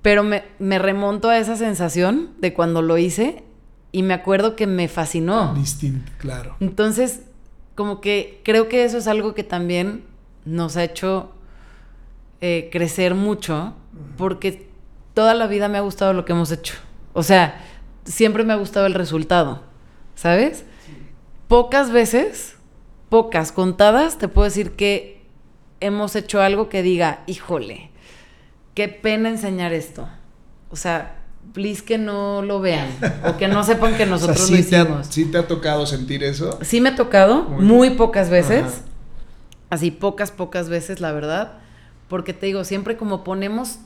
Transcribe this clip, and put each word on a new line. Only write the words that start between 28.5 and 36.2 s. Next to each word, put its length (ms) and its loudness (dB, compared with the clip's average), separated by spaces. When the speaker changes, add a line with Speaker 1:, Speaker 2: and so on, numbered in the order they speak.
Speaker 1:
qué 140 -2
pena 420 -2
enseñar 440 -4
esto". 340 -10
O 80 -14
sea, 400 -6
please 300 -6
que 140 -2
no 440 -4
lo 200 -2
vean, 260 0
o 100 0
que 140 0
no 160 4
sepan 320 4
que 60 4
Speaker 2:
<laughs> 0 -
O 20 6
sea, 60 0
Speaker 1:
nosotros 360 2
Speaker 2:
¿sí 160 6
Speaker 1:
lo 60 0
Speaker 2:
te 80 6
ha, 60 8
Speaker 1:
hicimos. 260 0
Speaker 2:
sí 160 0
te 140 -2
ha 80 -2
tocado 380 -2
sentir 380 -4